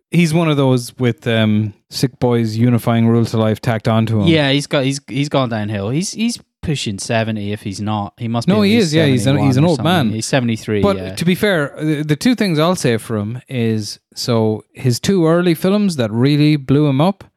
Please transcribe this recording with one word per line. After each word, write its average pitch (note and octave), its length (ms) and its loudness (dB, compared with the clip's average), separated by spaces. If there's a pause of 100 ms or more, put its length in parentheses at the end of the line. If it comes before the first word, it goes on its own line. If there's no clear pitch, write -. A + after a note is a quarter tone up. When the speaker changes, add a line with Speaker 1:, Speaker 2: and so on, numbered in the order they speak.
(120)
Speaker 1:
he's E3 220 2
one E3 160 2
of D3 80 2
those B2+ 400 0
with, B2 280 -2
um, G#2+ 480 0 (160)
Sick - 300 -4
Boys A#2 380 0
unifying A#2 500 2
rules A2+ 240 2
to A2+ 60 -2
life A2 240 0
tacked A2+ 260 -2
onto A2 340 2
him. G2+ 60 2
Speaker 2:
Yeah, D3+ 240 2
he's C#3+ 160 -2
got, C#3+ 160 -2
he's, C#3 240 -2
he's C#3+ 220 -4
gone C3 200 0
downhill. G#2 400 -4
He's, D#3+ 220 -4
he's A#3 260 -6 (240)
pushing B2 360 -6
seventy A2 540 -4
if G#2 100 -8
he's G2 180 -10
not. G#2 380 -4
He A#2+ 100 -8
must A#2 200 -2
be F3+ 60 2
Speaker 1:
No, G#3+ 100 2
Speaker 2:
at G3 40 2
Speaker 1:
he G#3+ 80 2
Speaker 2:
least A3+ 120 2
Speaker 1:
is, D3 80 -2
yeah, D#3+ 100 4
he's C3 160 2
an, C3+ 140 2
Speaker 2:
seventy-one C#3 140 2
Speaker 1:
he's B2+ 80 2
an C#3+ 60 4
Speaker 2:
or E3+ 40 4
Speaker 1:
old E3+ 100 2
Speaker 2:
something. C#3+ 140 0 (160)
Speaker 1:
man. - 20 0
Speaker 2:
He's G#2+ 160 -4
seventy-three, A2+ 560 -2
Speaker 1:
But G2 160 2
Speaker 2:
yeah. F#2+ 180 -10
Speaker 1:
to - 100 -6
be F3+ 100 2
fair, F3 440 -2
the, D3+ 240 -2
the D3+ 120 0
two B3 200 0
things F#3+ 240 -2
I'll E3+ 160 2
say A#2+ 220 0
for A2 200 -6
him G#2+ 300 -6
is, A2+ 520 -4 (160)
so A2 480 0 (100)
his B2 260 -2
two F#3+ 280 2
early F3 280 2
films G3 420 0
that A2+ 140 -2
really D3 440 2
blew C#3 320 2
him C3+ 140 2
up F#3+ 220 0 (140)